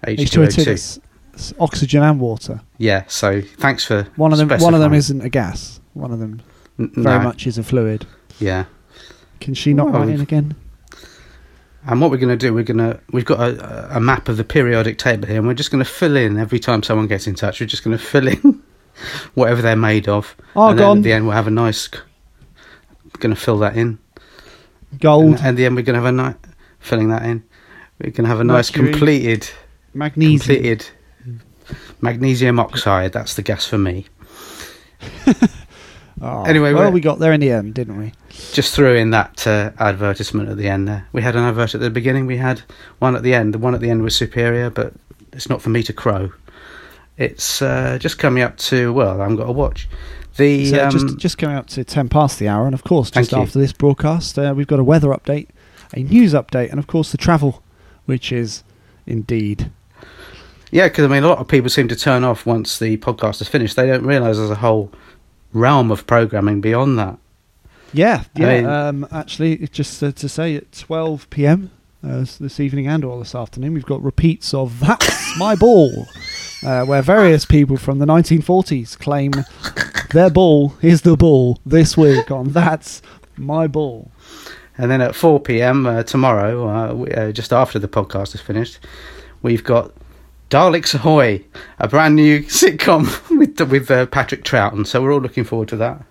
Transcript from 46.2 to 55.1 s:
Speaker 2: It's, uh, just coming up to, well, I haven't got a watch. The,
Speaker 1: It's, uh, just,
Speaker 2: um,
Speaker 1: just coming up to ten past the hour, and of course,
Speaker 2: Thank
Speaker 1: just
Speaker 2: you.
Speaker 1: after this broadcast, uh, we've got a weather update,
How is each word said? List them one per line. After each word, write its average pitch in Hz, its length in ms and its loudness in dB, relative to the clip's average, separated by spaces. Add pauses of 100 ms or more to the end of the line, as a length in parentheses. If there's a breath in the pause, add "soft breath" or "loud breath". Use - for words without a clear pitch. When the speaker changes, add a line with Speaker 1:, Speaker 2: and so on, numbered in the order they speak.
Speaker 2:
It's, - 440 -6
uh, 131 400 -2
just - 180 -8
coming 127 260 0
up 117 140 -6
to, 123 340 -2
well, 101 280 0
I - 40 -2
haven't 107 140 -2
got 117 100 -6
a 120 40 -4
watch. 131 360 -4 (480 loud breath)
The, 139 260 4
Speaker 1:
It's, 139 100 0
uh, 139 180 2
just, 139 180 2
Speaker 2:
um, - 100 -8
Speaker 1:
just - 200 -4
coming 147 180 -4
up 131 120 -10
to 135 140 -8
ten 131 260 -4
past 147 300 2
the 104 80 -4
hour, 104 200 0
and 135 80 -2
of 127 100 -8
course, 151 260 2
Speaker 2:
Thank 123 180 2
Speaker 1:
just - 80 -4
Speaker 2:
you. 127 60 2
Speaker 1:
after - 160 -2
this 135 140 0
broadcast, 151 680 -2
uh, 139 160 0
we've 139 140 -4
got 147 100 2
a 131 60 2
weather 147 240 4
update, 143 400 -4 (440 soft breath)